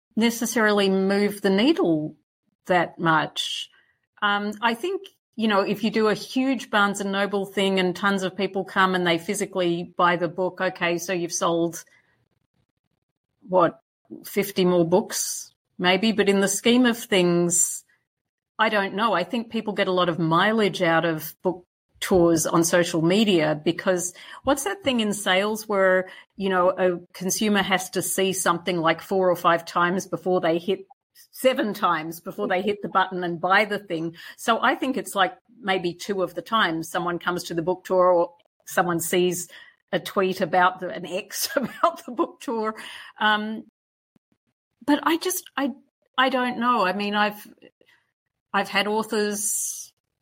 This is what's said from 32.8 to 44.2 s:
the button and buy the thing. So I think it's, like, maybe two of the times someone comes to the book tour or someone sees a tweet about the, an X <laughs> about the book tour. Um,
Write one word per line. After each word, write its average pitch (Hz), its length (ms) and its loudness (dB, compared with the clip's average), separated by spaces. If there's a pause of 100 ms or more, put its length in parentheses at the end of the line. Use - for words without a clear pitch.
the 175 80 -8
button 185 340 0
and 170 160 -6
buy 190 240 2
the 202 140 -4
thing. 170 360 -6 (220)
So - 260 0
I 254 120 2
think 262 240 -2
it's, - 160 -8
like, 185 200 0 (240)
maybe 180 360 -2
two 190 280 -4
of 170 120 -4
the 170 80 -8
times 170 480 0
someone 175 280 -4
comes 175 260 -4
to 175 100 -8
the 165 80 -2
book 180 240 -2
tour 180 260 4
or 170 200 2 (340)
someone 175 340 0
sees 180 480 0 (420)
a 185 80 -2
tweet 190 440 -2
about 180 380 2
the, 180 100 -8
an 180 160 -10
X - 460 -6
<laughs> - 40 -2
about 320 480 -2
the 247 80 -14
book - 280 -4
tour. 220 340 -4 (440)
Um, 214 460 -2 (1200)